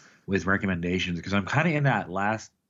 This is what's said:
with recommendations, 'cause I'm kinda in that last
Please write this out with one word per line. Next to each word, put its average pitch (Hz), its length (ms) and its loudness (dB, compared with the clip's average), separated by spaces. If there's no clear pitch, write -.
with 95 180 0
recommendations, 90 800 0
'cause 95 100 -6
I'm 98 140 0
kinda 151 240 2
in 147 140 2
that 110 260 2
last 101 420 -2